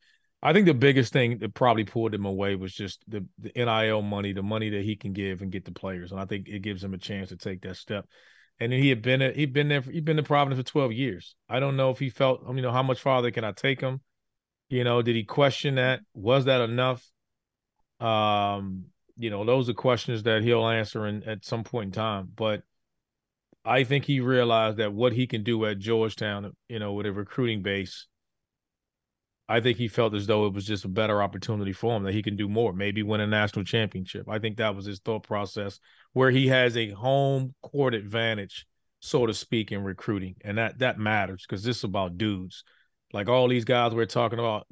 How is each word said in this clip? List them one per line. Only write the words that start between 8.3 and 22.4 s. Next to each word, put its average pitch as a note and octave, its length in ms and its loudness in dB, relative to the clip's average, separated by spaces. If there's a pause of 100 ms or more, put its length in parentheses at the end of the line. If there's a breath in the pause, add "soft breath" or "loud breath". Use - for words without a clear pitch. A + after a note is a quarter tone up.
And A#2 120 -2
then C3 80 2
he C#3 100 6
had A2 140 2
been, C3 180 4 (140)
he'd C#3 180 -2
been D3 160 2
there, C#3+ 120 2
he'd D3 240 -8
been D#3 120 2
in D3 80 0
Providence C#3+ 340 2
for B2+ 120 -6
twelve C3+ 200 2
years. A2 440 -4 (120)
I A#2+ 120 0
don't C#3 180 0
know C3+ 140 4
if B2 80 -6
he C3+ 100 -2
felt, C3 380 2
you B2+ 140 -4
know, B2 100 -2
how B2+ 120 2
much C3 160 0
farther B2+ 300 2
can A2+ 140 -4
I G#2+ 80 -4
take C3+ 280 -2
him? C3+ 220 -4 (680)
You B2+ 140 0
know, A#2+ 200 4
did A#2 120 2
he A2+ 80 0
question C#3 520 2
that? B2+ 260 2 (140)
Was B2 300 2
that C3 160 4
enough? B2 460 -2 (920)
Um, G2+ 840 0 (320)
you A#2 120 -4
know, G#2 160 -4
those B2 240 2
are A#2 40 -2
questions A#2+ 500 0
that A2 180 2
he'll A2+ 260 4
answer A2+ 380 -2
in, G#2 180 -6
at A2 220 -8
some A#2 180 -4
point A2 240 -6
in F#2+ 40 -6
time. G#2 440 -4
But G#2+ 280 -2 (1000)